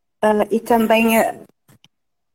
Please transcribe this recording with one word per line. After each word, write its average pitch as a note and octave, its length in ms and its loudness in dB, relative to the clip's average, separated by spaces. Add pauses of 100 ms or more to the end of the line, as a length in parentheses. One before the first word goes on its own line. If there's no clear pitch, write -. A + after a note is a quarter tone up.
(200)
ah, G#3+ 300 0
e A3+ 80 0
também, A3+ 580 0
ah, - 280 -2 (920)